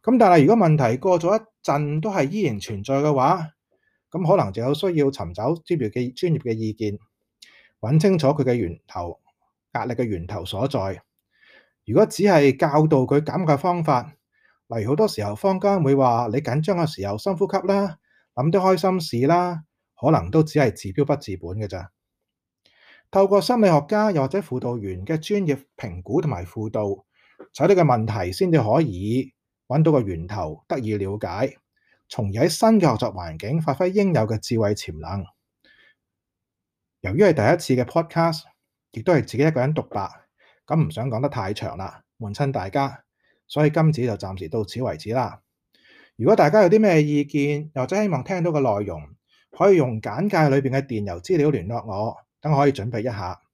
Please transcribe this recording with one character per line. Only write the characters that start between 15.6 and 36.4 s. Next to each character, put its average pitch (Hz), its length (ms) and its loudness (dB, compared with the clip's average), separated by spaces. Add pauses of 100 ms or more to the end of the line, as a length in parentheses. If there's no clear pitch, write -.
間 196 220 2
會 139 140 4
話， 120 360 2
你 131 80 0
緊 147 220 -2
張 175 160 0
嘅 165 80 0
時 170 200 -6
候 104 120 -4
深 190 180 -4
呼 185 140 -2
吸 202 80 -2
啦， 196 400 -2 (360)
諗 143 180 0
啲 196 60 4
開 190 180 4
心 185 240 0
事 127 260 -2
啦， 170 380 0 (360)
可 147 120 2
能 92 180 0
都 156 140 4
只 156 160 -2
係 127 120 4
治 - 200 -12
標 143 120 0
不 147 120 0
治 98 200 -10
本 87 220 -12
嘅 107 100 -6
咋。 90 220 -12 (1200)
透 196 160 4
過 196 140 4
心 247 200 0
理 214 60 6
學 156 220 4
家 214 240 0
又 151 100 0
或 135 60 -2
者 185 100 -2
輔 127 220 -6
導 120 180 -6
員 95 260 -8
嘅 160 140 -2
專 202 240 -2
業 143 180 -2 (160)
評 90 260 -12
估 120 180 -2
同 160 100 -2
埋 87 160 -6
輔 107 240 -8
導， 101 340 -4 (480)
仔 143 140 -2
女 196 80 6
嘅 180 80 4
問 120 240 2
題 101 260 -4
先 180 200 0
至 151 100 4
可 113 180 2
以 113 540 -4 (320)
搵 143 160 0
到 160 80 4
個 147 100 4
源 90 280 -6
頭， 82 400 -8
得 113 100 -4
以 107 180 -4
了 98 240 -4
解， 101 360 -6 (520)
從 107 200 -6
而 - 20 -4
喺 120 180 0
新 220 200 2 (120)
嘅 - 20 2
學 123 220 2
習 104 80 -4
環 87 240 -12
境 143 240 -4
發 151 140 -2
揮 180 140 0
應 196 260 0
有 117 80 2
嘅 110 160 -2
智 - 200 -6
慧 104 160 0
潛 80 260 -14
能。 87 260 -10 (1700)